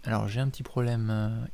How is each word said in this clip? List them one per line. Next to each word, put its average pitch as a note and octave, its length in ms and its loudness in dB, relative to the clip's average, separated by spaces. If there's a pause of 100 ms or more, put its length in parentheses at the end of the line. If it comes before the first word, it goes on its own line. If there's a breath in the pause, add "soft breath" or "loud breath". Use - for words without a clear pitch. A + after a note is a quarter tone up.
alors A2 240 2
j'ai A2+ 140 0
un C3+ 80 2
petit C3 140 -4
problème, A#2+ 460 0
euh, G#2+ 200 2 (240)